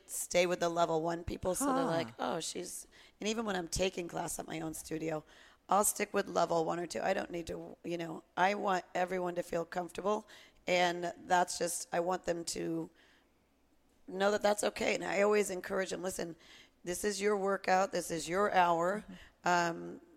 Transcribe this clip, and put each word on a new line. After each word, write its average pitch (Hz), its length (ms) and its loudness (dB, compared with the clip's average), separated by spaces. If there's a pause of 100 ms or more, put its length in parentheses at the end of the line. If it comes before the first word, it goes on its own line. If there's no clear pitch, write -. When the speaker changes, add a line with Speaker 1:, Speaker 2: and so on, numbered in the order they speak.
Speaker 1:
stay - 400 2
with 175 140 0
the 175 80 2
level 165 340 2
one 170 220 -2
people, - 300 -2
so 262 120 0
they're 262 180 2
Speaker 2:
Huh. 240 60 0
Speaker 1:
like, 165 180 0 (100)
"Oh, - 220 -2
she's," - 460 -8 (340)
and 202 80 -2
even 226 160 -2
when 202 120 -2
I'm 175 120 -4
taking 185 400 -2
class 165 300 -6
at 165 80 -8
my 160 140 -6
own 160 140 -6
studio, 156 500 -6 (440)
I'll 202 160 4
stick - 300 0
with 202 140 2
level 170 360 4
one 170 140 -2
or 175 80 -4
two. - 160 -6
I 190 100 2
don't 202 180 -4
need 170 180 -6
to, 170 360 -10
you 170 140 -4
know, 165 240 -8 (140)
I 190 180 4
want 202 300 0 (100)
everyone 180 400 0
to 175 80 -2
feel 170 220 -2
comfortable, 185 640 -4 (400)
and 175 460 2 (140)
that's 180 320 2
just, - 340 -4
I 170 80 2
want 180 240 0
them 170 200 -2
to 165 440 -4 (1200)
know 196 220 2
that 208 120 2
that's 208 220 2
okay. 214 300 2
And 170 100 -2
I 180 180 2
always 208 280 4
encourage 190 400 -4
them, 175 120 -8
"Listen, 175 340 -6 (480)
this 175 200 -6
is 202 160 -2
your 208 160 2
workout, 190 560 2
this 180 180 -2
is 160 180 -4
your 196 240 2
hour." 175 520 4
Speaker 2:
Mm-hmm. - 440 -8
Speaker 1:
Um, 175 520 0 (160)